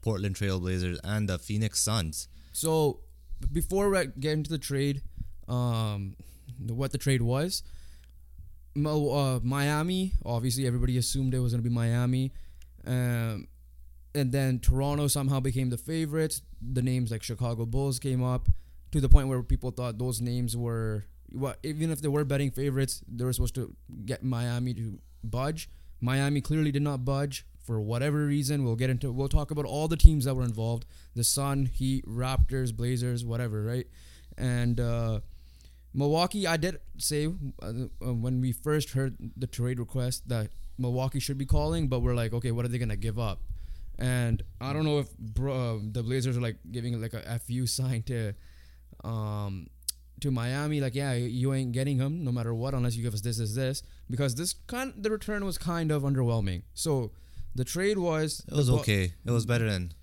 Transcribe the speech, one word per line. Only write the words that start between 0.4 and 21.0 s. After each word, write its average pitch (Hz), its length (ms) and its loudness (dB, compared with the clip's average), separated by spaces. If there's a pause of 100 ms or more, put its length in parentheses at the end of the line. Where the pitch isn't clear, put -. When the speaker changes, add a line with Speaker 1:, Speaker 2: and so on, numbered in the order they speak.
Speaker 1:
Blazers, 90 420 -2
and 104 280 -2
the 90 100 0
Phoenix 104 400 -2
Suns. 101 480 0 (240)
Speaker 2:
So, 160 480 2 (540)
before 190 360 2
we 180 180 2 (120)
get 151 140 0
into 151 160 -2
the 160 80 -2
trade, 139 440 0 (460)
um, 113 680 0 (420)
the, 113 140 -6
what 131 180 -2
the 139 60 -2
trade 131 240 4
was, 135 420 0 (1120)
Mo-, 147 360 2
uh, 135 300 2
Miami, 151 760 2 (100)
obviously 123 420 0
everybody 123 300 2
assumed 131 360 0
it 127 60 2
was 123 140 2
gonna 120 100 0
be 120 60 0
Miami. 123 640 2 (520)
Um, 117 640 -2 (680)
and 131 200 2
then 131 260 2
Toronto 143 480 4
somehow 135 320 2
became 127 300 0
the 120 80 -2
favorites. 156 640 -2 (200)
The 127 200 0
names 127 300 2
like 113 120 -4
Chicago 117 420 -2
Bulls 131 320 0
came 127 240 0
up 127 280 2 (420)
to 151 80 4
the 135 80 4
point 135 220 12
where 127 120 0
people 123 300 0
thought 120 260 -4
those 123 220 -2
names 120 380 0
were, 113 480 -2 (260)